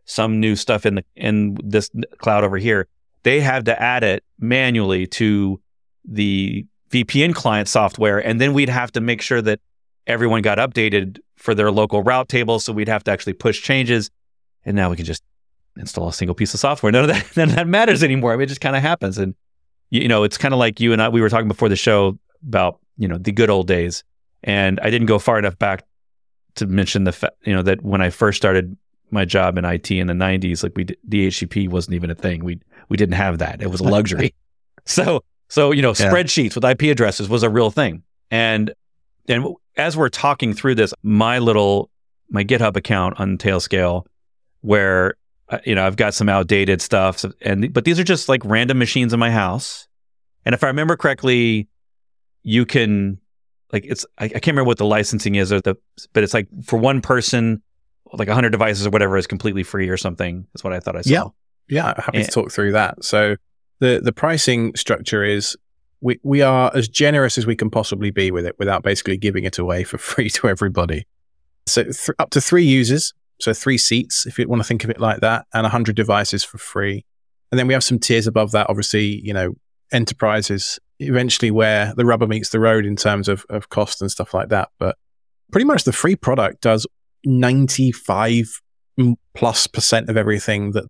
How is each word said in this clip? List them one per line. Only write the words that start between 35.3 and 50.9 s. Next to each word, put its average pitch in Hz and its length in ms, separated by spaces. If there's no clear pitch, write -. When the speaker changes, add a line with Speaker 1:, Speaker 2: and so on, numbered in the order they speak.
Speaker 1:
so, 147 220
you 143 100
know, 127 80
Speaker 2:
Yeah. 101 220
Speaker 1:
spreadsheets 165 440
with 117 80
I 127 100
P - 160
addresses 113 400
was 110 140
a 117 60
real 110 220
thing. 92 320
And, 110 380
and 123 160
w-, 160 120
as 156 220
we're 147 120
talking 135 440
through 127 220
this, 110 180
my 110 360
little, 104 500
my 101 140
GitHub 113 340
account 92 420
on 95 180
Tailscale, 90 640
where, 95 540
uh, - 160
you 110 100
know, 95 100
I've 95 120
got 104 160
some 104 160
outdated 98 520
stuff, 95 380
so, 98 120
and, 101 320
but 120 120
these 170 140
are 185 40
just, 175 260
like, 127 160
random 117 320
machines 120 360
in 117 60
my 117 120
house. 107 560
And - 100
if - 80
I 147 40
remember 151 300